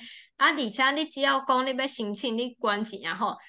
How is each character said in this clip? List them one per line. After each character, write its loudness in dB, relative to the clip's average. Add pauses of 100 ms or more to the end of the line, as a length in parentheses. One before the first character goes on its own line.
(380)
啊， 6
而 0
且 2
你 0
只 -8
要 2
讲 4
你 -2
要 0
申 -4
请， -2
你 -4
捐 0
钱 -6
啊 -2
吼， -2 (120)